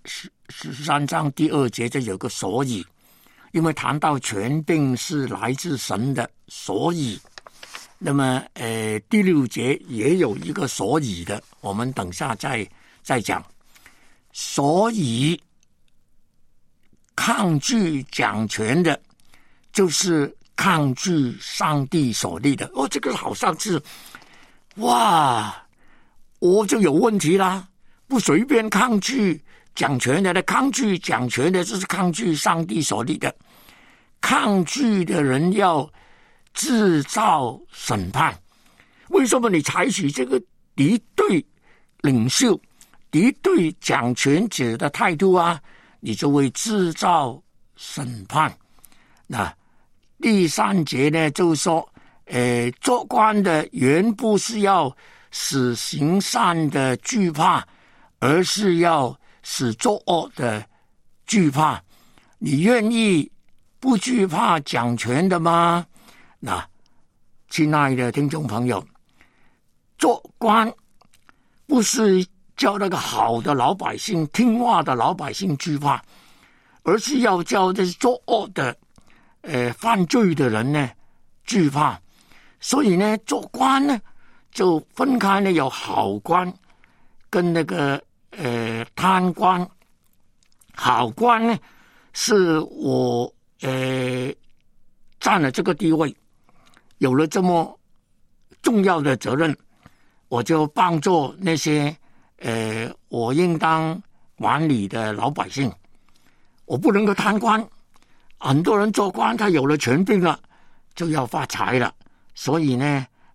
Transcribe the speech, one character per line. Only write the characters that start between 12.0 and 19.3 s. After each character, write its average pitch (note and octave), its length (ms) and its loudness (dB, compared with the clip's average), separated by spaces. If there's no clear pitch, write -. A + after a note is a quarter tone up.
下 C3+ 220 -6
再， A#2 340 -6
再 C3 180 -2
讲。 - 220 -4
所 E3 600 0
以 D3 480 -2
抗 G3+ 460 -2
拒 E3+ 440 -2
掌 G#2+ 440 -4
权 A#2 340 0
的， E3 160 0